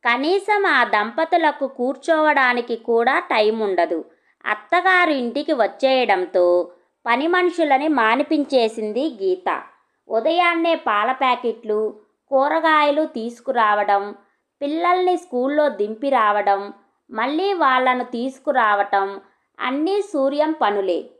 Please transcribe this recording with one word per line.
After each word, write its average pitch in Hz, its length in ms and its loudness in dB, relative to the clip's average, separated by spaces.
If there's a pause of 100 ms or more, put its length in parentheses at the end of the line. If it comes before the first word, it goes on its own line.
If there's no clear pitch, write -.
కనీసం 381 600 0
ఆ 277 180 2
దంపతులకు 285 840 0
కూర్చోవడానికి 262 1080 0
కూడా 233 440 0
టైమ్ 220 420 0
ఉండదు. 170 440 -2 (400)
అత్తగారు 359 640 0
ఇంటికి 269 420 -2
వచ్చేయడంతో 190 1200 2 (340)
పని 254 220 0
మనుషులని 339 600 2
మానిపించేసింది 247 1200 0
గీత. 185 540 -4 (460)
ఉదయాన్నే 330 680 0
పాల 220 360 -2
ప్యాకెట్లు, 220 840 -2 (340)
కూరగాయలు 302 760 2
తీసుకురావడం, 208 1120 0 (460)
పిల్లల్ని 349 560 0
స్కూల్లో 285 520 0
దింపి 220 400 -4
రావడం, 202 640 2 (380)
మళ్ళీ 302 420 -2
వాళ్ళను 254 500 2
తీసుకురావటం, 214 1160 -2 (380)
అన్నీ 311 420 -2
సూర్యం 294 500 0
పనులే. 202 520 -2 (160)